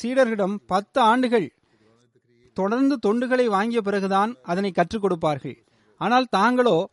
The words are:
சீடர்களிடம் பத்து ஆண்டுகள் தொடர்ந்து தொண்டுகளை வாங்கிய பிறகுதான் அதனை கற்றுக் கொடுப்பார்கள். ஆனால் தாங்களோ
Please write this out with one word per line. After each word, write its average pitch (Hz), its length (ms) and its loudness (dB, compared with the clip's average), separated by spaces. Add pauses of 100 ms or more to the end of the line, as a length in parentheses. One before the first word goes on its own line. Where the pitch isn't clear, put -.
சீடர்களிடம் 226 540 0 (100)
பத்து 202 360 -2
ஆண்டுகள் 233 540 2 (1000)
தொடர்ந்து 240 540 0
தொண்டுகளை 247 380 2
வாங்கிய 226 360 -2
பிறகுதான் 196 640 -2
அதனை 190 280 -4
கற்றுக் 180 300 -2
கொடுப்பார்கள். 165 640 -4 (340)
ஆனால் 240 380 0
தாங்களோ 220 560 2